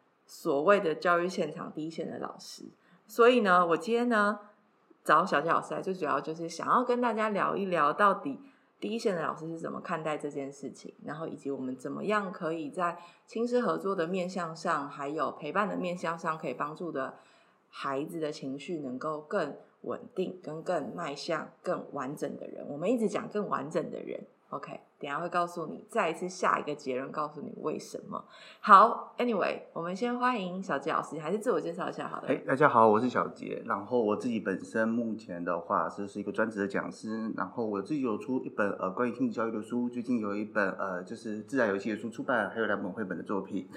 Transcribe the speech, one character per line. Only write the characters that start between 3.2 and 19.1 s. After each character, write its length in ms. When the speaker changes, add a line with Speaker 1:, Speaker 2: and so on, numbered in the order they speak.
Speaker 1:
以 120
呢， 260
我 80
今 180
天 140
呢， 320
找 220
小 160
杰 80
老 120
师 120
来， 80
最 120
主 120
要 160
就 120
是 140
想 220
要 120
跟 200
大 120
家 140
聊 300
一 80
聊， 260
到 220
底 260
第 120
一 60
线 160
的 80
老 140
师 140
是 80
怎 120
么 120
看 200
待 160
这 120
件 200
事 220
情， 220
然 140
后 100
以 80
及 160
我 80
们 160
怎 160
么 140
样 260
可 220
以 160
在 280
亲 180
师 140
合 180
作 160
的 140
面 220
向 260
上， 320
还 220
有 240
陪 180
伴 160
的 80
面 220
向 200
上， 200
可 100
以 60
帮 200
助 160
的 260
孩 380
子 160
的 100
情 260
绪 220
能 180
够 220